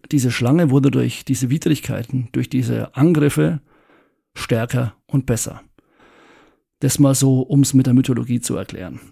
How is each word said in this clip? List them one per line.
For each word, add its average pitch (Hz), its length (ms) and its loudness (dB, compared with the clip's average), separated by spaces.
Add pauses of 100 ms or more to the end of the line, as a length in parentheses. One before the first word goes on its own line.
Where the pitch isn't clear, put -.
(120)
diese 127 180 2
Schlange 139 400 2
wurde 135 220 4
durch 120 340 -2
diese 127 240 -2
Widrigkeiten, 127 840 -4
durch 127 180 -4
diese 117 460 -4
Angriffe 151 680 2 (760)
stärker 120 580 -4 (140)
und 135 180 -2
besser. - 380 -6 (1200)
Das 135 160 0
mal 139 160 6
so, 135 280 2
um's 135 340 2
mit 131 100 4
der 127 80 2
Mythologie 120 460 0
zu - 160 -6
erklären. - 440 -10 (120)